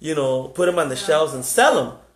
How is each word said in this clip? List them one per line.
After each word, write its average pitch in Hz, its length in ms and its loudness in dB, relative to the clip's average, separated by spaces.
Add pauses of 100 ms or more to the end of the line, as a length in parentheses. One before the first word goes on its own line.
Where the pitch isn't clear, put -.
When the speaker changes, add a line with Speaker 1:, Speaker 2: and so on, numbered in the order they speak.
Speaker 1:
you 156 140 -6
know, 131 340 -2
put 175 200 0
'em 175 100 0
on 151 120 0
the 127 60 -4
Speaker 2:
Yeah. - 120 -8
Speaker 1:
shelves 156 240 2
and 127 120 -8
sell 254 340 4
'em. 123 140 -4 (240)